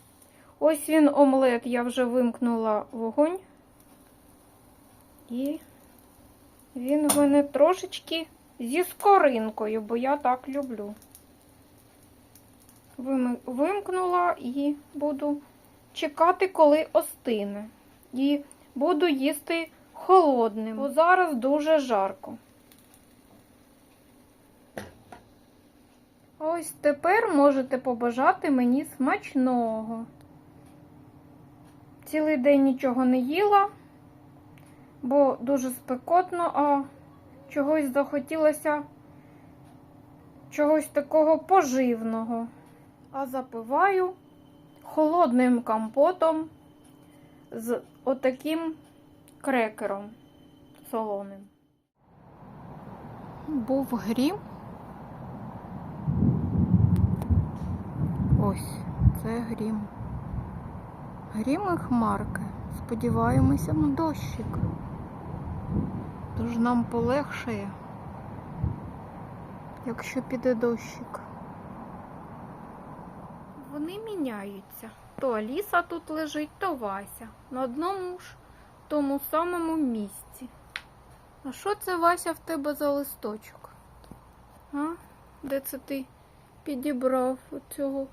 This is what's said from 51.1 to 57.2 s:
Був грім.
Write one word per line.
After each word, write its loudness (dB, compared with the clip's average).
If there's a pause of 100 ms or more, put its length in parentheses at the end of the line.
Був 0
грім. 0 (4000)